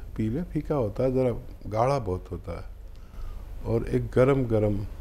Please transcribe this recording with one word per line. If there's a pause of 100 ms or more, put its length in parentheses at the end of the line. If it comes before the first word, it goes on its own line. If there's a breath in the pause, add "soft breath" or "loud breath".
(160)
पी
लें।
फीका
होता
है,
ज़रा (380)
गाढ़ा
बहुत
होता
है। (1000 loud breath)
और
एक
गरम
गरम (240)